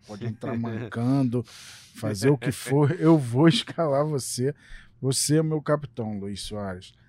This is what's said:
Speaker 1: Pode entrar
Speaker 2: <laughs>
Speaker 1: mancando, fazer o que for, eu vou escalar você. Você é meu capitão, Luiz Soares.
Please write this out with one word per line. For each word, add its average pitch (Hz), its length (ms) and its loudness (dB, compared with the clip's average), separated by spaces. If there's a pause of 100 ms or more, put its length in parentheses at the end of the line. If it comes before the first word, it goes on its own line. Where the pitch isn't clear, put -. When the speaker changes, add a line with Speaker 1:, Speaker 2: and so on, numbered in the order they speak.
Speaker 1:
Pode 104 180 -10
entrar 113 300 -6
Speaker 2:
<laughs> - 20 -4
Speaker 1:
mancando, 117 840 -2
fazer - 840 -4
o 143 80 6
que 123 140 -4
for, 139 480 2
eu 160 180 8
vou 131 300 4
escalar 151 580 0
você. 139 500 -4 (460)
Você 135 360 0
é 160 60 4
meu 156 180 -2
capitão, 123 560 -4
Luiz 98 240 -8
Soares. 95 520 -10 (160)